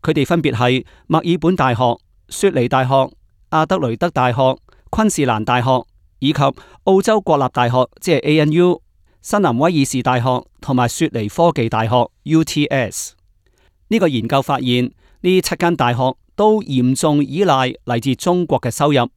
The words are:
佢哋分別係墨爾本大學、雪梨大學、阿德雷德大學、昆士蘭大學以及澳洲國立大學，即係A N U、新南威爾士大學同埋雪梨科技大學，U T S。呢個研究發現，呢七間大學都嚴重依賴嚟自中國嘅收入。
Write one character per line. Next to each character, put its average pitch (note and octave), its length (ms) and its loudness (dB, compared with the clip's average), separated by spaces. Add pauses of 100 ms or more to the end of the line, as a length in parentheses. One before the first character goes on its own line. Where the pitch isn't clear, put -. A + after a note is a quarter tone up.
佢 D#3+ 100 0
哋 C#3+ 120 0
分 E3+ 160 0
別 C#3+ 120 -2
係 B2 320 0 (240)
墨 D#3+ 100 0
爾 F3 220 -2
本 E3+ 160 0
大 C3 180 0
學、 A#2+ 220 0 (320)
雪 - 220 0
梨 B2 180 0
大 C3 160 0
學、 C3 260 0 (380)
阿 D#3 180 0
德 F#3 120 -2
雷 A#2 180 -2
德 E3+ 120 -2
大 B2+ 240 0
學、 C3 240 0 (320)
昆 A3 220 0
士 D#3 120 -2
蘭 A2 220 0
大 B2 160 0
學 B2 220 0 (380)
以 C#3 120 0
及 C#3+ 80 -2 (440)
澳 F#3+ 180 4
洲 A3 180 2
國 D#3 160 0
立 C3+ 160 0
大 B2 160 0
學， B2+ 200 0 (120)
即 F3+ 120 -2
係 C#3 120 2
A D3+ 140 2
N D3+ 140 2
U、 F3 280 2 (400)
新 G#3 220 -2
南 B2 160 0
威 E3 180 2
爾 C#3 80 2
士 B2+ 180 -4
大 B2+ 160 0
學 B2 260 -2 (160)
同 C#3 160 -4
埋 B2 120 2
雪 D#3+ 240 -2
梨 G#2+ 160 -4
科 E3+ 240 2
技 A2+ 160 -2
大 A2 160 -2
學 A#2+ 240 0 (140)
，U D#3+ 220 2
T D3 220 -2
S。 - 480 -6 (720)
呢 A3+ 100 0
個 G3+ 80 2
研 A#2 220 -2
究 C#3 120 2
發 C3+ 200 -4
現， B2 320 0 (300)
呢 F#3 180 4
七 - 160 -4
間 F3 180 0
大 B2 180 0
學 B2+ 220 -2 (220)
都 G#3+ 260 2
嚴 B2+ 320 0
重 D3 300 0
依 C#3 180 -4
賴 C3 320 0 (100)
嚟 A#2 160 -2
自 C3+ 140 -2
中 F3 320 0
國 C3+ 140 0
嘅 B2 100 -4
收 D3 220 0
入。 C#3 60 4 (180)